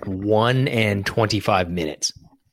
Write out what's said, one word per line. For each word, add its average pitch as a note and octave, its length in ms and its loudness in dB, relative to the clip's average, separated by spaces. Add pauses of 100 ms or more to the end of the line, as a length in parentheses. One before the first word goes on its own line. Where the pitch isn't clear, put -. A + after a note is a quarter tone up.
one G#2+ 640 2
and G#2 360 0
twenty-five G2+ 680 0
minutes. D#2+ 420 -6 (400)